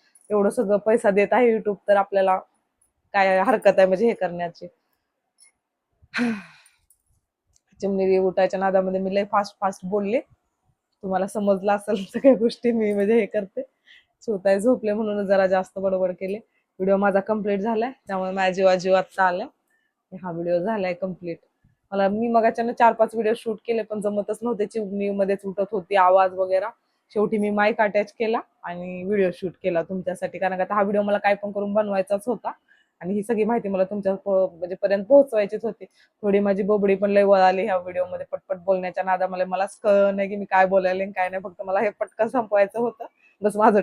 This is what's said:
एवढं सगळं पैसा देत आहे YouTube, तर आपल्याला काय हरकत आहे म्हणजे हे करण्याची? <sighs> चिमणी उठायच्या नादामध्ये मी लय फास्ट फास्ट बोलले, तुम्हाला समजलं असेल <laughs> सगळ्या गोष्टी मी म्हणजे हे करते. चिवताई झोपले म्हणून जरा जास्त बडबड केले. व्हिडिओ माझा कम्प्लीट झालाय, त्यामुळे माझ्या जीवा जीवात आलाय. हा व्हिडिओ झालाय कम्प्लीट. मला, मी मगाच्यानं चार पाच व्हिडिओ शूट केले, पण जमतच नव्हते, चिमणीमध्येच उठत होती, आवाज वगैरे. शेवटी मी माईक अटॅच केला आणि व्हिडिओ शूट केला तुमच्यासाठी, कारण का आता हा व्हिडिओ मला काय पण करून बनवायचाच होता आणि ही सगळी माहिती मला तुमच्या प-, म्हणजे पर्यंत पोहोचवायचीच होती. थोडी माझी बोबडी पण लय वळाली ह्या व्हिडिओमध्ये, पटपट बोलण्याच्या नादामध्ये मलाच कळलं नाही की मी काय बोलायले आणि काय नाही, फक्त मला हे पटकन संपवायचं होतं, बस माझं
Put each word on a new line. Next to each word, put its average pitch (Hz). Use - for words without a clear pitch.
एवढं 202
सगळं 208
पैसा 220
देत 196
आहे 233
YouTube, 208
तर 202
आपल्याला 190
काय 190
हरकत 202
आहे 190
म्हणजे 185
हे 220
करण्याची? 175
<sighs> 208
चिमणी 190
उठायच्या 190
नादामध्ये 190
मी 190
लय 202
फास्ट 208
फास्ट 190
बोलले, 202
तुम्हाला 190
समजलं 202
असेल 208
<laughs> -
सगळ्या 254
गोष्टी 226
मी 220
म्हणजे 202
हे 208
करते. 202
चिवताई 196
झोपले 220
म्हणून 208
जरा 190
जास्त 190
बडबड 190
केले. 190
व्हिडिओ 196
माझा 196
कम्प्लीट 202
झालाय, 226
त्यामुळे 185
माझ्या 190
जीवा 185
जीवात 185
आलाय. 190
हा 185
व्हिडिओ 170
झालाय 185
कम्प्लीट. 175
मला, 196
मी 214
मगाच्यानं 226
चार 233
पाच 220
व्हिडिओ 220
शूट 220
केले, 226
पण 214
जमतच 208
नव्हते, 220
चिमणीमध्येच 196
उठत 196
होती, 196
आवाज 185
वगैरे. 185
शेवटी 214
मी 208
माईक 208
अटॅच 208
केला 226
आणि 180
व्हिडिओ 196
शूट 175
केला 175
तुमच्यासाठी, 180
कारण 185
का 185
आता 190
हा 214
व्हिडिओ 208
मला 202
काय 202
पण 202
करून 202
बनवायचाच 202
होता 233
आणि 175
ही 208
सगळी 214
माहिती 226
मला 190
तुमच्या 190
प-, 190
म्हणजे 180
पर्यंत 196
पोहोचवायचीच 220
होती. 196
थोडी 202
माझी 202
बोबडी 196
पण 202
लय 202
वळाली 190
ह्या 190
व्हिडिओमध्ये, 180
पटपट 190
बोलण्याच्या 185
नादामध्ये 185
मलाच 185
कळलं 202
नाही 196
की 208
मी 202
काय 190
बोलायले 185
आणि 202
काय 185
नाही, 185
फक्त 190
मला 190
हे 214
पटकन 214
संपवायचं 208
होतं, 233
बस 202
माझं 208